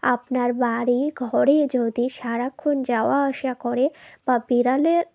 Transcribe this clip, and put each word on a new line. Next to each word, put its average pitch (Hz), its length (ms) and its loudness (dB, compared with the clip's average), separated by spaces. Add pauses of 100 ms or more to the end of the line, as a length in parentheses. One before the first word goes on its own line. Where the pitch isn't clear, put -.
আপনার 247 500 -2
বাড়ি 240 460 0 (180)
ঘরে 247 400 2 (140)
যদি 240 380 -2
সারাক্ষণ 247 720 -4
যাওয়া 240 420 0
আসা 262 280 -4
করে 247 320 -2 (380)
বা 254 120 2 (120)
বিড়ালের 277 560 2 (120)